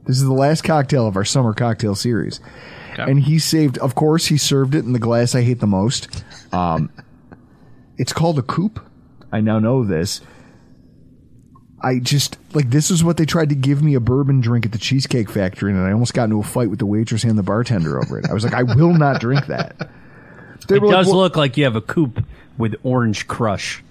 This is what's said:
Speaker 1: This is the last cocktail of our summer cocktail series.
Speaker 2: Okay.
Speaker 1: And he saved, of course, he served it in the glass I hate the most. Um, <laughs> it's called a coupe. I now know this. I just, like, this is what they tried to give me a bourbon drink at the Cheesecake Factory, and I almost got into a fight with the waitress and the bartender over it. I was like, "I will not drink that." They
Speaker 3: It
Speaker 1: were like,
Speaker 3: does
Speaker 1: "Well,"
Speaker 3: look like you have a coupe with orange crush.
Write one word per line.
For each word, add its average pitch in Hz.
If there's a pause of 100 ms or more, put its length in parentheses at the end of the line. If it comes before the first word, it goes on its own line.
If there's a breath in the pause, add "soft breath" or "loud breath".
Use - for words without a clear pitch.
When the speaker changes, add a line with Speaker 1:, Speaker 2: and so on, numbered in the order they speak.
Speaker 1:
This 131
is 135
the 131
last 139
cocktail 139
of 95
our 98
summer 120
cocktail 107
series. 113 (520 loud breath)
Speaker 2:
Okay. 120
Speaker 1:
And 143
he 151
saved, 151
of 131
course, 156
he 160
served 135
it 156
in 117
the 120
glass 117
I 123
hate 120
the 107
most. 101 (300 loud breath)
Um, 82 (540)
<laughs> -
it's 131
called 160
a 123
coupe. - (520)
I 110
now 107
know 120
this. 90 (1600 loud breath)
I 127
just, 131 (160)
like, 139
this 151
is 165
what 165
they 165
tried 160
to 147
give 139
me 151
a 127
bourbon 135
drink 117
at 101
the -
Cheesecake 131
Factory, 98
and 95
I 92
almost 117
got 123
into 107
a -
fight 120
with 98
the 104
waitress 110
and 113
the 101
bartender 92
over 58
it. 50
I -
was 110
like, 120
"I 123
will 139
not 147
drink 135
that." - (920 loud breath)
They 196
Speaker 3:
It 202
Speaker 1:
were 208
like, 196
Speaker 3:
does 185
Speaker 1:
"Well," 190
Speaker 3:
look 185
like 143
you 147
have 120
a 110
coupe - (320 loud breath)
with 110
orange 120
crush. -